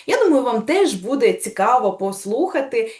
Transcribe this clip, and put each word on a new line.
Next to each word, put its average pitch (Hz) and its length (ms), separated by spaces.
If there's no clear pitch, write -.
я 508 180
думаю, 285 180
вам 226 200
теж 349 320
буде 220 380
цікаво 214 600
послухати 226 1080